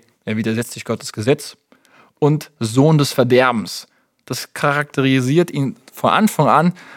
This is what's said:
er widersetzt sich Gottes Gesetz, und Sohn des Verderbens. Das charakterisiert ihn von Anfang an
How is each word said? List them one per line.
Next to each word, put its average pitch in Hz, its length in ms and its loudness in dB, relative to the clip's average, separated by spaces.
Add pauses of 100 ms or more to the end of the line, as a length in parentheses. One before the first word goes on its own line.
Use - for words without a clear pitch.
(260)
er 110 120 -4
widersetzt 113 360 -4
sich - 120 -16
Gottes - 260 -8
Gesetz, 123 460 -2 (600)
und 151 400 0
Sohn 135 400 4
des 139 140 0
Verderbens. 123 720 0 (380)
Das - 280 -10
charakterisiert 143 960 0
ihn 139 260 -4 (160)
von - 200 -2
Anfang 170 380 2
an 156 240 2 (240)